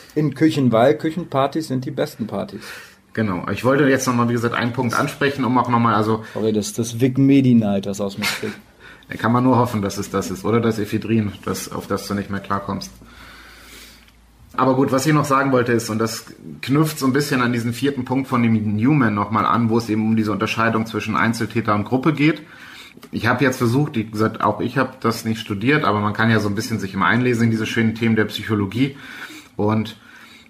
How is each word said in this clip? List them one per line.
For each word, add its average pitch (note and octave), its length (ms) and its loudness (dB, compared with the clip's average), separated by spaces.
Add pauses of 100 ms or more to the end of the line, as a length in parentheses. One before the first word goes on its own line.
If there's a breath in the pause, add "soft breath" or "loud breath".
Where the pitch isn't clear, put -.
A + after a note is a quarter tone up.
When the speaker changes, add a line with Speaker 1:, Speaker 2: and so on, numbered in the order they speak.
(140)
Speaker 1:
In D3+ 220 0
Küchen, D3+ 360 2
weil A#2+ 240 6
Küchenpartys D#3 720 -2
sind C3 160 -4
die B2+ 80 -8
besten B2 360 -6
Partys. G2 340 -8 (520 loud breath)
Speaker 2:
Genau. G2+ 380 -2
Ich G2+ 140 -4
wollte C#3 240 4
jetzt C3 180 2
nochmal, A#2+ 220 2
wie A#2+ 40 0
gesagt, A#2 200 0
einen A#2+ 180 -2
Punkt A#2+ 260 -2
ansprechen, C#3 460 -2
um B2 140 2
auch A#2+ 100 2
nochmal, A#2 280 2
also G#2+ 280 0 (100)
Speaker 1:
Sorry, G#2+ 200 0
das G#2 140 0
ist - 120 -6
das A2+ 220 -6
Vic C3 160 2
Medi C3+ 380 6
Night, G2+ 320 2
das G2 120 -4
aus G2+ 180 -6
mir G#2+ 60 -4
spricht. G#2 320 -4 (540 loud breath)
Speaker 2:
Da - 60 -8
kann A2+ 180 2
man B2 100 4
nur B2+ 140 6
hoffen, A#2+ 240 2
dass F#2+ 160 -2
es G2 140 -6
das G2 200 -2
ist. F2+ 140 -8
Oder A2 160 2
das A2 180 0
Ephedrin, G#2 540 0 (100)
das, - 280 -6
auf - 160 -8
das G2+ 200 -4
du G2+ 60 -4
nicht G2 160 -4
mehr G2 100 -6
klarkommst. G2 520 -6 (1600 loud breath)
Aber B2+ 200 2
gut, C3 160 2
was C3 160 0
ich D#3 60 4
noch D3 120 2
sagen C#3 260 2
wollte B2 200 2
ist, A2 180 0
und G#2+ 80 -4
das A2+ 280 -4 (360)
knüpft D3+ 380 0
so C3+ 80 0
ein B2+ 60 2
bisschen C#3 280 0
an A#2+ 100 0
diesen A#2 220 -2
vierten C3 320 -2
Punkt C3 220 -2
von A#2+ 160 2
dem G#2+ 320 2
Newman A#2 400 2
nochmal G#2 300 0
an, A2 240 2
wo A2 80 2
es A2+ 120 -2
eben A2 160 0
um A2 100 2
diese G#2+ 160 2
Unterscheidung A2+ 540 0
zwischen G#2+ 300 -4
Einzeltäter A2+ 580 0
und G#2 120 0
Gruppe C3 280 0
geht. D3 280 2 (720 loud breath)
Ich - 160 -4
hab A#2+ 140 0
jetzt C3 160 0
versucht, B2+ 380 0
wie A2 80 0
gesagt, G#2+ 380 -2
auch - 180 0
ich - 180 -4
hab - 220 -2
das A2+ 240 -2
nicht A2 160 -2
studiert, A#2+ 460 0
aber G#2 160 0
man G#2 100 0
kann A2+ 180 2
ja A2+ 100 4
so G2+ 100 0
ein G2 60 -2
bisschen G#2+ 240 -4
sich F#2+ 140 -8
immer F#2+ 120 0
einlesen A#2 400 2
in A2+ 60 4
diese A2 140 0
schönen A2 300 2
Themen A2+ 220 2
der G#2+ 80 4
Psychologie. G#2 720 -2 (580 loud breath)
Und G#2+ 420 0 (520 loud breath)